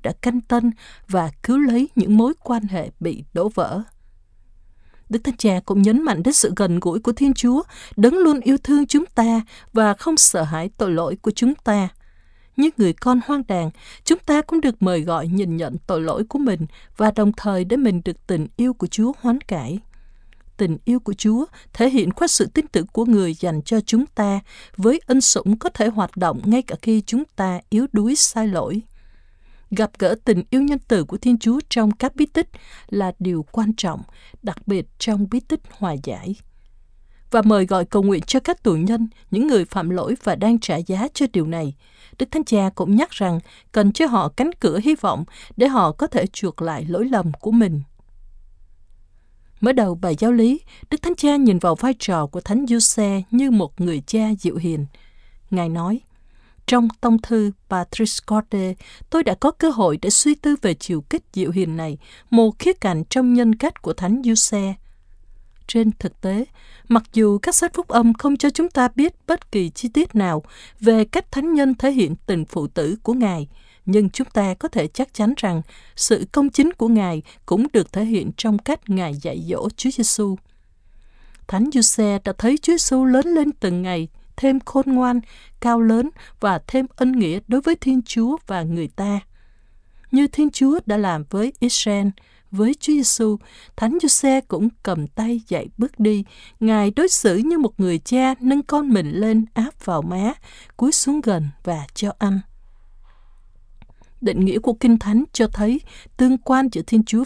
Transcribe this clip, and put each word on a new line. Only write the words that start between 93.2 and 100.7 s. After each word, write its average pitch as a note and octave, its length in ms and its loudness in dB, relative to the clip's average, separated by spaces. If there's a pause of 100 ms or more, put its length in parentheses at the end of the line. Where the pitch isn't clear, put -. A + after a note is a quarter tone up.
Thánh A#3+ 260 -2
Giuse C4+ 380 2
cũng G3 280 -2 (140)
cầm D#3+ 240 -4
tay A3+ 420 -4
dạy E3+ 200 -6 (100)
bước A#3 220 -4
đi. G#3 240 2 (360)
Ngài G#3+ 300 2
đối D#4+ 180 0
xử F#3 280 2
như D#4 220 0
một C4 220 -2
người F3+ 180 0
cha C4 420 0
nâng C4+ 220 2
con D4 260 -2
mình F3+ 220 0
lên A3 340 2 (100)
áp A#3 300 -4
vào E3 180 -2
má, F#3 300 -4 (440)